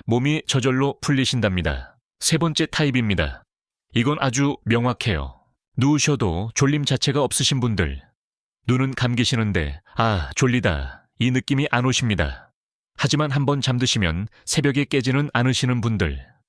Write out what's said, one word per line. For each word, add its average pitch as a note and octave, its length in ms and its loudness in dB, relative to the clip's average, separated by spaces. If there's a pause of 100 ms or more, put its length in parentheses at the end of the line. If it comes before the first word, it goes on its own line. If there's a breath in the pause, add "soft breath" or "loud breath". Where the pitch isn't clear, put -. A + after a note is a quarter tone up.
몸이 C3 400 2
저절로 C3+ 520 0
풀리신답니다. G2+ 1000 0 (200)
세 - 200 0
번째 D#3+ 260 0
타입입니다. A2+ 800 0 (500)
이건 C3+ 260 2
아주 C#3 460 0
명확해요. A#2 720 -2 (380)
누우셔도 A#2+ 800 2
졸림 C#3+ 300 0
자체가 C3+ 380 0
없으신 C3 360 0
분들. F2 420 -2 (640)
눈은 C3 280 0
감기시는데 A2 840 0 (160 soft breath)
"아, G#2+ 400 0
졸리다." G2 720 -2 (120)
이 A#2 100 0
느낌이 C3+ 400 0
안 B2 160 0
오십니다. G2 640 -2 (460)
하지만 D3 320 0
한번 C#3 320 0
잠드시면 A2 640 0 (180 soft breath)
새벽에 C#3+ 400 0
깨지는 C3+ 480 0
않으시는 B2 480 2
분들. F#2 440 -2 (240)